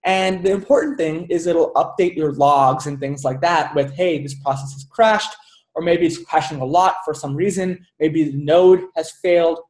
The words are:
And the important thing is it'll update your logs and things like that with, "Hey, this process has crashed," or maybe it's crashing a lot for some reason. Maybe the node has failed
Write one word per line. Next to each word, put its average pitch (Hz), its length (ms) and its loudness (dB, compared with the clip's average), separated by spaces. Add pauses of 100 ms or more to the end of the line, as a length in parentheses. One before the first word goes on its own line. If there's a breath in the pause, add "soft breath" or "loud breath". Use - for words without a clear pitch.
And 190 400 -2
the 190 80 2
important 196 460 0
thing 160 280 -4
is 170 200 -4
it'll 170 260 2
update 175 420 0
your 151 180 -2
logs 139 540 2
and 143 140 -8
things 139 240 -8
like 131 160 -4
that 170 340 0
with, 139 200 -2
"Hey, 165 280 -2
this 139 120 -10
process - 380 -6
has - 120 -16
crashed," 220 500 0 (400 soft breath)
or 160 80 -6
maybe 170 240 2
it's - 100 0
crashing 147 440 -4
a 127 40 -4
lot 175 400 2
for 156 80 -4
some 143 220 -6
reason. 185 520 -4 (120)
Maybe 156 260 0
the 139 140 -4
node 180 460 6 (120)
has 160 140 -6
failed 170 600 0